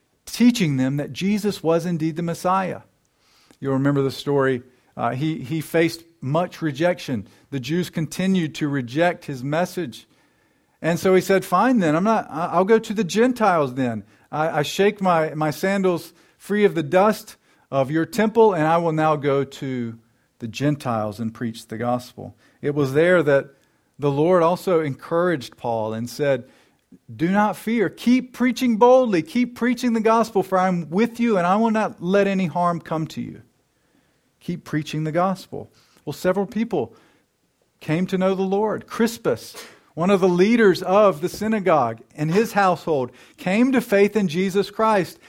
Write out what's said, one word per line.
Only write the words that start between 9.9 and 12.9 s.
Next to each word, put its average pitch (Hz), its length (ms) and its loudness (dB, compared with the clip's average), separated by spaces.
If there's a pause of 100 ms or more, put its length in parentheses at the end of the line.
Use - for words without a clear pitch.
And 160 180 -2
so 190 140 2
he 185 80 6
said, 185 240 2
"Fine 226 340 2
then, 156 160 2
I'm 175 80 0
not, 220 260 0
I, 165 180 -6
I'll 175 180 2
go 226 140 4
to 226 140 -10